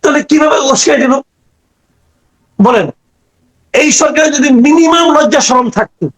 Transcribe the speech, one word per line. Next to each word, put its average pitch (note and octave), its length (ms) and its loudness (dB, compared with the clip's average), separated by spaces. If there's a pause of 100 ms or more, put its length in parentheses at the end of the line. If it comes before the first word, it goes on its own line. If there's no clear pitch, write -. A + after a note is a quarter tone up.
তাহলে D4 200 0
কিভাবে D4+ 360 0
উস্কাই C#4 420 0
দিল B3+ 120 0 (1500)
বলেন? G3+ 280 0 (840)
এই C#4+ 200 0
সরকারে D#4 380 0
যদি C#4+ 200 -2
মিনিমাম E4 600 2
লজ্জা D4+ 300 0
শরম B3 300 -2
থাকতো - 480 -6